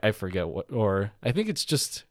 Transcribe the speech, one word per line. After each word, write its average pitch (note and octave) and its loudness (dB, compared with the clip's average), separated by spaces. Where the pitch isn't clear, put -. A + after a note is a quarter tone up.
I, G#2+ 6
I - 4
forget F2+ -2
what, - -6
or G#2 2
I B2 0
think G#3+ 0
it's - -2
just - -2